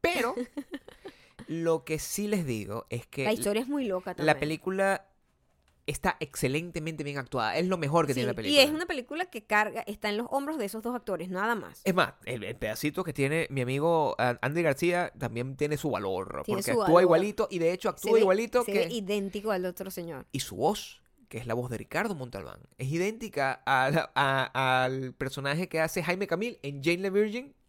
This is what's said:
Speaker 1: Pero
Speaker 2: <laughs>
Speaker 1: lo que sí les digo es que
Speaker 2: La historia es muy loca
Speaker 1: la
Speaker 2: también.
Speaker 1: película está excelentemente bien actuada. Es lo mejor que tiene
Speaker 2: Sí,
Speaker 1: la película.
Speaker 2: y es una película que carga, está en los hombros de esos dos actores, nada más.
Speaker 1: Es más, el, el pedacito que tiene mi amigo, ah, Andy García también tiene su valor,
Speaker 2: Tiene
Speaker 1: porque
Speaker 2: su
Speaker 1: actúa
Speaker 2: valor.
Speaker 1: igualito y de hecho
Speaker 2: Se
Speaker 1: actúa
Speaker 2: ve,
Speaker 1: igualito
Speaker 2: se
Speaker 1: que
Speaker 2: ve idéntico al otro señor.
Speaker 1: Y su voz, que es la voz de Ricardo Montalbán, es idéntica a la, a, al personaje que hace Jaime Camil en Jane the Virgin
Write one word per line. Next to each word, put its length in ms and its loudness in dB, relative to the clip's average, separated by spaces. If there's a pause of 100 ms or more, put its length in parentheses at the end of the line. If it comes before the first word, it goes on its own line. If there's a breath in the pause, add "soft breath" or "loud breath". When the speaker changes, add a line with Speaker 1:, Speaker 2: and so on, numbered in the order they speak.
Speaker 1:
Pero 340 2
Speaker 2:
<laughs> 1120 -12
Speaker 1:
lo 380 0
que 140 -2
sí 280 -4
les 180 0
digo 440 -4
es 180 -6
que 160 -6
Speaker 2:
La 100 2
historia 280 0
es 60 -6
muy 180 -2
loca 260 -4
Speaker 1:
la 60 -8
Speaker 2:
también. 220 4
Speaker 1:
película 640 0 (840)
está 320 -2
excelentemente 840 -4
bien 140 -6
actuada. 400 -2
Es 80 2
lo 120 2
mejor 280 4
que 80 0
tiene 140 0
Speaker 2:
Sí, 40 0
Speaker 1:
la 40 -2
película. 260 4
Speaker 2:
y 20 10
es 80 6
una 140 -2
película 400 -6
que 200 -14
carga, 420 0
está 220 -4
en 80 -2
los 120 -4
hombros 300 -2
de 60 -2
esos 180 -8
dos 120 -4
actores, 340 -6
nada 260 0
más. 280 -10
Speaker 1:
Es 120 2
más, 180 2 (120)
el, 180 -6
el 120 -6
pedacito 480 -4
que 80 -4
tiene 380 0
mi 120 -2
amigo, 580 2
ah, 240 2
Andy 180 0
García 560 2
también 400 -6
tiene 200 0
su 120 -2
valor, 560 -2
Speaker 2:
Tiene 140 0
Speaker 1:
porque 40 -4 (100)
Speaker 2:
su 80 4
Speaker 1:
actúa 120 2
Speaker 2:
valor. 80 10
Speaker 1:
igualito 480 6
y 80 -6
de 160 4
hecho 160 -2
Speaker 2:
Se 60 -4
Speaker 1:
actúa 180 0
Speaker 2:
ve, 60 8
Speaker 1:
igualito 460 4
Speaker 2:
se 60 -6
Speaker 1:
que 140 2
Speaker 2:
ve 80 -6
idéntico 560 -2
al 160 0
otro 240 -8
señor. 420 -10
Speaker 1:
Y 100 -4
su 160 -8
voz, 440 0 (260)
que 120 -10
es 80 -10
la 80 -2
voz 160 -4
de 80 -6
Ricardo 340 -4
Montalbán, 460 -10 (180)
es 120 -4
idéntica 760 -2
a 240 4
la, 240 0
a, 680 2
al 320 -4
personaje 540 -4
que 120 -2
hace 220 0
Jaime 240 -2
Camil 340 -2
en 220 -8
Jane 180 2
the 80 -2
Virgin 460 0 (140)